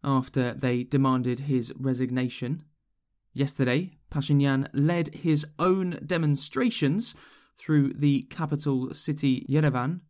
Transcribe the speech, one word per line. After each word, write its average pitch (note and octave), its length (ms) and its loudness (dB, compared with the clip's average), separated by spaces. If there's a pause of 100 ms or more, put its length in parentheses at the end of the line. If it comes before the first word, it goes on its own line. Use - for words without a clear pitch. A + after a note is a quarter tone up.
after C3 500 -2
they B2 300 -2
demanded C3 560 0
his C3 400 -2
resignation. B2+ 840 -4 (680)
Yesterday, C3+ 600 0 (180)
Pashinyan C#3 640 2
led D#3+ 420 0
his D#3 320 2 (140)
own F#3 440 0
demonstrations E3 1080 0 (420)
through D3 360 2
the C#3+ 300 2
capital D3 720 -2
city D3 560 -2
Yerevan. C#3 600 0